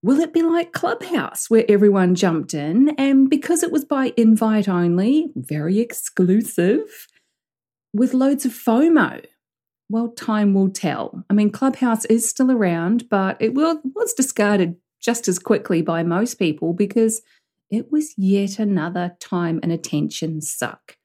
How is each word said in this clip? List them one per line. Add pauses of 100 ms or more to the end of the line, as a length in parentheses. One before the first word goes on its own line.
Will
it
be
like
Clubhouse,
where
everyone
jumped
in, (100)
and
because
it
was
by
invite
only,
very
exclusive, (880)
with
loads
of
fomo? (640)
Well,
time
will
tell.
I
mean,
Clubhouse
is
still
around,
but
it
will, (140)
was
discarded (260)
just
as
quickly
by
most
people
because (480)
it
was
yet
another
time
and
attention
suck.